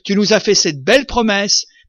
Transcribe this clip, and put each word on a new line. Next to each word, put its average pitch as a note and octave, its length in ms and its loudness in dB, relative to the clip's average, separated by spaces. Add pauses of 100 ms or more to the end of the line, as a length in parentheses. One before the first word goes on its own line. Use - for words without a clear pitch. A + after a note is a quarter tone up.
tu G3 120 -2
nous G3+ 180 2
as G3+ 60 4
fait G3+ 160 0
cette D3 280 -2
belle B3 220 2
promesse, G#3 600 -2 (240)